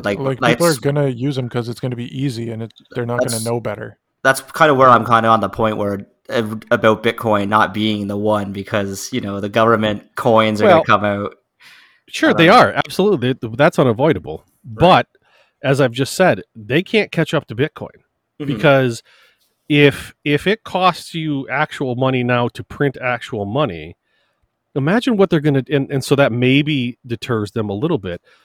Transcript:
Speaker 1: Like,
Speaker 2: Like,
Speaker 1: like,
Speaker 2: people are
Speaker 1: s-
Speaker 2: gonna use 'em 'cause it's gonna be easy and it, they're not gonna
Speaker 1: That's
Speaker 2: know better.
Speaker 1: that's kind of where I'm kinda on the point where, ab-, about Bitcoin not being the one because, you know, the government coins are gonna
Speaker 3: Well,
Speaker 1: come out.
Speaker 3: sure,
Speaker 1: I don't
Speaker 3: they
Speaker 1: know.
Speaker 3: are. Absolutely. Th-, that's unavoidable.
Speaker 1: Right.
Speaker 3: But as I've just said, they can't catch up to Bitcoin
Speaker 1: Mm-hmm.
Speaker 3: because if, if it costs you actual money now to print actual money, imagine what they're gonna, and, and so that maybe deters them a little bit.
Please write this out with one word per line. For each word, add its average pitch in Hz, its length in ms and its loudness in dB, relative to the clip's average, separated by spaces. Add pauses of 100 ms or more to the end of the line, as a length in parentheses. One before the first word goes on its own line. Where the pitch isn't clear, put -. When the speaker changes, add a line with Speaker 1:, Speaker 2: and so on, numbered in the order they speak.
Speaker 1:
Like, 101 160 -2
Speaker 2:
Like, 135 220 -4
Speaker 1:
like, 131 160 2
Speaker 2:
people 170 100 2
are 165 40 4
Speaker 1:
s- 135 80 -4
Speaker 2:
gonna 143 300 0
use 127 280 -4
'em 127 120 -6
'cause 120 200 -4
it's 117 100 -10
gonna 123 160 -6
be 120 220 -10
easy 117 340 -4
and 113 120 -10
it, 113 100 -14 (180)
they're 120 140 -4
not 120 140 -4
gonna 123 120 -2
Speaker 1:
That's 113 140 -6
Speaker 2:
know 117 140 -2
better. 110 380 -10 (260)
Speaker 1:
that's 131 180 0
kind - 300 2
of 135 60 4
where 131 120 8
I'm 113 160 6
kinda 113 240 2
on 113 100 6
the 98 100 -2
point 110 280 -2
where, 101 300 -6 (220)
ab-, 110 420 -4
about 110 320 2
Bitcoin 107 460 0
not 101 240 2
being 104 340 -2
the 101 100 -6
one 104 360 -2
because, 98 580 -6
you 123 100 -4
know, 101 180 -8
the 101 100 -6
government 110 640 0
coins 110 460 2
are 110 40 4
gonna 190 100 8
Speaker 3:
Well, 165 80 4
Speaker 1:
come 104 200 2
out. 101 320 -4 (720)
Speaker 3:
sure, - 220 0
Speaker 1:
I 240 40 2
don't - 40 0
Speaker 3:
they 165 100 6
Speaker 1:
know. 214 100 8
Speaker 3:
are. 120 160 6
Absolutely. 143 640 0
Th-, 113 200 -10
that's 147 240 2
unavoidable. 120 640 0 (200)
Speaker 1:
Right. 113 140 -16
Speaker 3:
But 170 280 4 (540)
as 131 180 0
I've 131 120 2
just 127 220 -4
said, 170 280 2 (140)
they 117 260 -4
can't 208 300 -2
catch - 220 -2
up 151 140 -2
to 117 80 -12
Bitcoin 123 340 -6 (500)
Speaker 1:
Mm-hmm. 151 60 -8
Speaker 3:
because 131 580 2 (680)
if, 143 440 2 (120)
if 147 220 0
it 208 180 -2
costs - 480 -2
you 156 340 -6
actual 131 480 -4
money 131 280 0
now 120 260 0
to - 140 -12
print - 340 -4
actual 120 480 -6
money, 98 500 -6 (800)
imagine 208 400 0
what 196 140 2
they're 170 100 2
gonna, 139 300 0
and, 139 200 -2
and 135 140 -4
so - 120 0
that 135 160 2
maybe 127 640 0 (100)
deters 113 440 -4
them 107 180 -6
a 98 40 -4
little 143 240 -2
bit. 92 240 -8 (240)